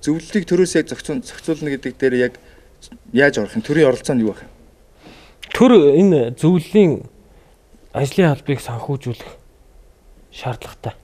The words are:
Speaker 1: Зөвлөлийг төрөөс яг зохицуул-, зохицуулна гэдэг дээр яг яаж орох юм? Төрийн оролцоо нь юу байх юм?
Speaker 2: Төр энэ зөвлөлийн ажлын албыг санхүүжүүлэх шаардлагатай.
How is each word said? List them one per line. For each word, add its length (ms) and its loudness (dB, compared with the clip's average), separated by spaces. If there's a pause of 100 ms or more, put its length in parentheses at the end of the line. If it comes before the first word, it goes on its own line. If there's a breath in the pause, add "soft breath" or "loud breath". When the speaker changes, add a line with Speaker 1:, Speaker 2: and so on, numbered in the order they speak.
Speaker 1:
Зөвлөлийг 420 -4
төрөөс 320 0
яг 160 0
зохицуул-, 320 -10
зохицуулна 480 -8
гэдэг 240 -8
дээр 180 0 (140)
яг 40 -8 (840 soft breath)
яаж 240 2
орох 160 -6
юм? 80 -6
Төрийн 240 2
оролцоо 240 -4
нь 80 0
юу 160 -2
байх 80 -20
юм? 60 -20 (1040 loud breath)
Speaker 2:
Төр 160 6 (240)
энэ 400 2
зөвлөлийн 560 2 (1040 soft breath)
ажлын 320 0
албыг 320 -4
санхүүжүүлэх 720 -10 (960)
шаардлагатай. 640 -12 (120)